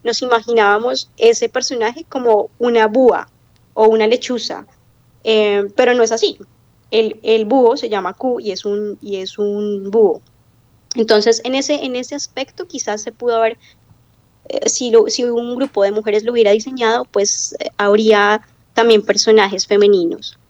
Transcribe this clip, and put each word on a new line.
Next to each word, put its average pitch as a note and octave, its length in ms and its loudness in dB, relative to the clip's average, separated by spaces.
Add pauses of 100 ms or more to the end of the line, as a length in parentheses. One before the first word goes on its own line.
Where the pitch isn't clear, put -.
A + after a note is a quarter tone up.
nos A#3 200 -4
imaginábamos A3+ 920 0
ese A#3 320 2
personaje B3 580 -6
como A#3 500 0
una A#3 300 2
búa G#3+ 400 2 (480)
o A3 120 4
una A3 200 4
lechuza, A#3+ 580 -4 (580)
eh, G#3 420 0 (100)
pero B3 180 4
no B3 100 2
es A3 80 0
así. A#3 260 -2 (540)
El, A3 320 -2
el A3 220 0
búho A#3+ 320 4
se B3 120 -8
llama G3 240 -4
Q B3 260 -4
y G3+ 120 -6
es F#3 120 -10
un, G#3 380 -6
y G3+ 160 -8
es F#3+ 220 -10
un G3+ 520 -4
búho. G#3 300 2 (720)
Entonces, A3+ 480 2
en B3+ 120 -4
ese, C4+ 280 -2
en B3+ 140 -6
ese B3+ 180 -10
aspecto C#4+ 520 -12
quizás A3 340 -8
se A#3 100 -12
pudo A#3 240 -4
haber, A3+ 220 0 (880)
eh, - 220 -4
si B3 220 -4
lo, A3 180 6
si A#3+ 160 -4
un A#3+ 300 -4
grupo B3+ 280 -2
de G3 80 2
mujeres G#3 320 -2
lo A#3 80 -4
hubiera A3+ 200 4
diseñado, A#3+ 540 -2
pues, - 540 -4
eh, - 180 -8
habría G#3 640 2 (320)
también A3+ 280 4
personajes G3+ 640 2
femeninos G3+ 720 0 (120)